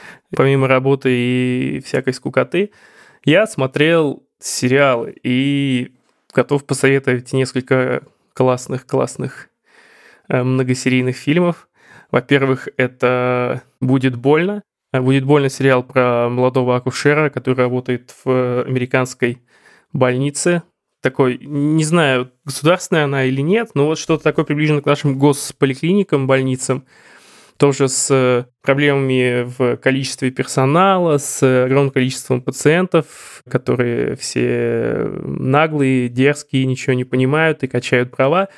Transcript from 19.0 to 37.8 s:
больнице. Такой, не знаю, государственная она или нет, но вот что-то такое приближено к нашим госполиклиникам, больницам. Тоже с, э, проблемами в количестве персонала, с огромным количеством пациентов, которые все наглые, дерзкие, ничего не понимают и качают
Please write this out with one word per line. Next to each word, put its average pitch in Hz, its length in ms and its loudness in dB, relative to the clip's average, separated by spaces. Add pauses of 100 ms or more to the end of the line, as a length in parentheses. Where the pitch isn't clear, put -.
больнице. 143 720 0 (400)
Такой, 127 380 0
не 147 440 0
знаю, 139 480 0 (140)
государственная 160 600 0
она 139 200 -2
или 131 160 0
нет, 214 320 -2
но 147 140 2
вот 156 100 -2
что-то - 260 -2
такое 156 220 0
приближено 151 360 0
к - 40 -20
нашим 143 320 0
госполиклиникам, 143 1120 0
больницам. 131 580 -2 (720)
Тоже 139 300 2
с, - 240 -4
э, 127 340 2 (160)
проблемами 135 800 0
в 123 340 -2
количестве 131 540 -2
персонала, 165 840 2
с 127 480 0
огромным 135 260 2
количеством 127 500 -2
пациентов, 160 1080 -2
которые 123 640 -2
все 117 920 -2 (140)
наглые, 135 840 0
дерзкие, 131 560 0
ничего 131 280 -2
не 127 100 -2
понимают 147 600 0
и 131 40 -4
качают 127 440 -2